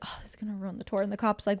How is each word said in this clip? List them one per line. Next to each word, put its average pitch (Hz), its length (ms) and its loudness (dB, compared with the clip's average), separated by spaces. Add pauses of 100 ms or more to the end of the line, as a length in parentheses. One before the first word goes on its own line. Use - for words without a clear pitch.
Oh, - 200 -10
this - 80 -10
is - 40 -8
gonna 214 200 -4
ruin 190 220 -4
the - 60 -6
tour. 202 180 0
And 196 100 2
the 202 60 -2
cop's 208 280 2
like 202 160 4